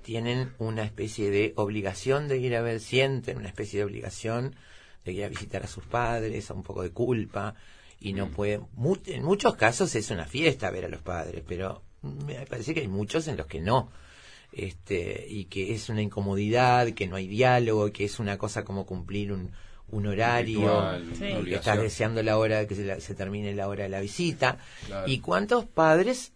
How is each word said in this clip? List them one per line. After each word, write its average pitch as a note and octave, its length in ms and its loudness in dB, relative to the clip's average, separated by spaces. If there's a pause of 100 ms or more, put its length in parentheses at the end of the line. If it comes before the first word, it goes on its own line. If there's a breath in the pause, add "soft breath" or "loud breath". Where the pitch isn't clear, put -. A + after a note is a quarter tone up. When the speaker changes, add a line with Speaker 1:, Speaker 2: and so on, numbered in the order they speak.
Speaker 1:
tienen A#2+ 580 -2
una A2+ 240 -2
especie A2 480 -2
de G#2+ 240 4
obligación G#2+ 720 0
de C3+ 100 0
ir B2+ 160 0
a A#2 80 2
ver, A#2 160 0
sienten C3 600 2
una G2+ 100 -8
especie G2+ 320 -4
de G#2 40 2
obligación A2+ 720 -4 (500 loud breath)
de F2+ 100 -6
ir G2+ 100 -4
a G2+ 40 -6
visitar F#2+ 360 -6
a - 20 -6
sus - 180 -10
padres, A2+ 640 -2
a - 60 -10
un F#2+ 80 -8
poco - 220 -6
de F2+ 80 -4
culpa, G#2+ 640 0 (420 loud breath)
y G2 140 -4
no G2 140 0
Speaker 2:
Mm. - 40 -6
Speaker 1:
pueden, G#2 440 0
mu-, D#3+ 320 0
en C3 180 -4
muchos G3+ 320 4
casos B2 400 4
es G#2+ 160 -2
una E2+ 140 -4
fiesta C3+ 440 2
ver F#2 140 -4
a F2+ 40 -6
los - 140 -8
padres, E2+ 420 -4
pero F2+ 380 -6 (200)
me C#3+ 440 -8
parece B2+ 280 -6
que D#3+ 80 0
hay A#2 60 -4
muchos G#2 380 -2
en C3+ 100 -4
los D#2 100 -6
que D#2 140 -8
no, A2+ 300 2 (600 loud breath)
este, F#2 760 -4
y G2 180 -8
que G2 280 -4
es G#2+ 140 -6
una G#2+ 140 0
incomodidad, G#2+ 920 4
que G#2+ 160 -2
no F2+ 80 -4
hay F#2+ 100 -4
diálogo, A2 680 4
que G2+ 120 -2
es G2+ 160 -4
una G2+ 180 0
cosa G#2+ 260 -4
como G2 220 -4
cumplir F#2+ 460 -4
un, F#2 180 -4 (380 loud breath)
un G#2 180 -2
horario, A2+ 540 2
Speaker 2:
Ritual, G2+ 420 4 (120)
Speaker 3:
Sí. E2+ 80 -8
Speaker 2:
una - 60 -2
Speaker 1:
y - 40 -2
que - 60 0
Speaker 2:
obligación. F2+ 200 0 (160)
Speaker 1:
estás G#2 80 4
deseando A2 400 2
la A2 160 4
hora G#2+ 280 4
que G#2 80 -4
se, G2+ 100 -4
la, G2 160 -4
se - 140 -8
termine G2+ 400 -4
la G2 140 -2
hora G2+ 160 -4
de F#2+ 60 -4
la F#2+ 100 -4
visita. B2+ 580 0 (280 loud breath)
Speaker 2:
Claro. F#3+ 220 -4
Speaker 1:
¿Y C3 120 0
cuántos G#3 440 2
padres E3+ 720 4